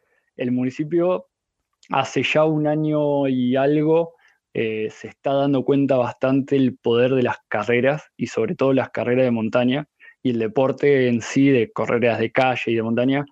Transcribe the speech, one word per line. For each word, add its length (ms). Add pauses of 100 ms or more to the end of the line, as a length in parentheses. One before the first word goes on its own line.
(380)
el 140
municipio, 760 (600)
hace 340
ya 220
un 220
año 600
y 280
algo, 600 (380)
eh, 380
se 180
está 240
dando 300
cuenta 340
bastante 580
el 220
poder 360
de 100
las 140 (120)
carreras 540 (140)
y 100
sobre 280
todo 180
las 160
carreras 360
de 60
montaña 560 (360)
y 80
el 80
deporte 680
en 140
sí 280
de 220
carreras 480
de 120
calle 400
y 40
de 80
montaña 480